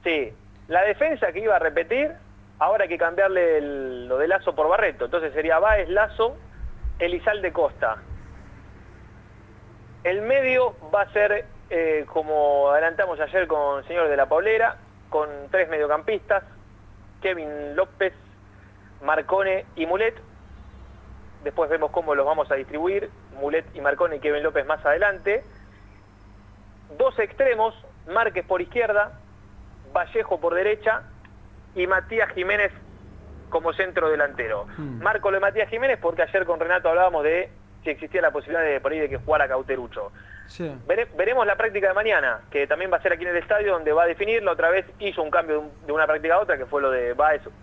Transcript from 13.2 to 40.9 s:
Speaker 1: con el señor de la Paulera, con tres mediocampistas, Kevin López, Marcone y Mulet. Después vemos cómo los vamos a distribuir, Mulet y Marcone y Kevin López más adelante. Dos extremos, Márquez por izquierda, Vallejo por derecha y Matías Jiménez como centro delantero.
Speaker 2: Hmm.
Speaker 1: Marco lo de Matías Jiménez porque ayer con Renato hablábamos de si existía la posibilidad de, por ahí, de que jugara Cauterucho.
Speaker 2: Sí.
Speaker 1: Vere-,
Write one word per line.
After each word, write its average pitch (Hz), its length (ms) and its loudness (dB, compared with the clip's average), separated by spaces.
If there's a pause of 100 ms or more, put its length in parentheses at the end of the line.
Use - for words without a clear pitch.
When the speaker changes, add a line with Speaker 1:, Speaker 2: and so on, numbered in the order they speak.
Speaker 1:
con 143 320 0
el - 80 -14
señor 170 220 0
de 143 80 2
la 139 100 4
Paulera, 220 500 2 (320)
con 151 200 -2 (220)
tres 175 180 2
mediocampistas, 160 720 0 (800)
Kevin 151 540 -6
López, 185 380 0 (880)
Marcone 185 640 0 (100)
y - 100 -2
Mulet. 214 300 0 (1300)
Después 147 260 -2
vemos 156 220 0
cómo 156 240 0
los 139 100 2
vamos 151 260 0
a 139 40 2
distribuir, 170 540 -4 (300)
Mulet 147 260 -2 (100)
y 160 60 -10
Marcone 147 340 0
y 135 40 -10
Kevin 147 240 0
López 151 220 0
más 151 200 -2
adelante. 196 580 0 (1500)
Dos 254 220 2
extremos, 220 560 0 (320)
Márquez 185 380 0
por 180 160 0
izquierda, 208 580 0 (720)
Vallejo 180 460 -2
por 170 160 0
derecha 214 480 0 (720)
y 180 120 0
Matías 196 460 0
Jiménez 196 380 0 (760)
como 165 240 -2
centro 180 360 0
delantero. 127 560 0 (120)
Speaker 2:
Hmm. 135 240 -8
Speaker 1:
Marco 208 280 0
lo 190 60 2
de 196 60 0
Matías 202 280 0
Jiménez 240 320 0
porque 170 220 0
ayer 185 220 0
con 165 140 -2
Renato 170 300 2
hablábamos 170 340 4
de 165 260 0 (340)
si - 60 -4
existía 180 320 -4
la 156 100 4
posibilidad 160 320 -2
de, 143 160 0
por 139 120 -2
ahí, 156 80 -4
de 139 100 0
que 135 80 -6
jugara 143 300 2
Cauterucho. 127 640 -4 (360)
Speaker 2:
Sí. 160 240 -10 (160)
Speaker 1:
Vere-, 220 280 -4